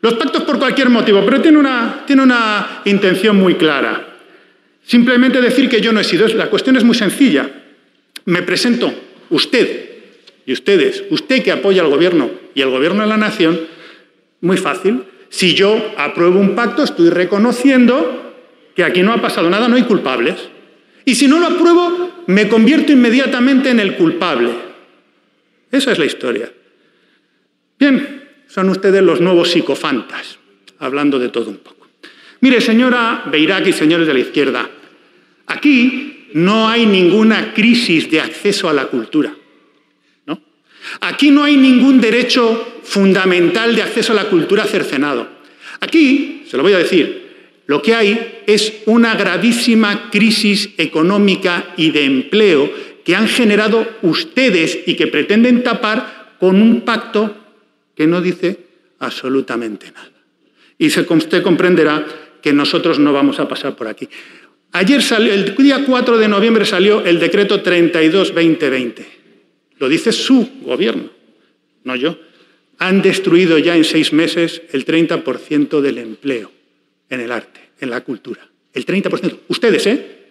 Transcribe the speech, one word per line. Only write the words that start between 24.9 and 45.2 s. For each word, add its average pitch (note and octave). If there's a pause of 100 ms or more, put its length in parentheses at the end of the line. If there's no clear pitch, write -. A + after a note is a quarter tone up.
Esa C4
es -
la D3+
historia. A#2 (1300)
Bien, - (260)
son F#3+
ustedes F#3+
los E3+
nuevos F3
psicofantas, - (400)
hablando C#3+
de B2+
todo A2
un G2
poco. - (540)
Mire, A#3+
señora A#3
Beirák F3
y F3
señores E3
de D3
la B2
izquierda, B2+ (760)
aquí -
no G3+
hay A3+
ninguna G3
crisis A3
de D#3
acceso F3
a -
la C#3
cultura, C3 (880)
¿no? - (640)
Aquí A3+
no C#4+
hay C#4+
ningún C4
derecho A#3
fundamental F#3+
de G#3+
acceso A3
a -
la G3
cultura F#3+
cercenado. C#3+ (520)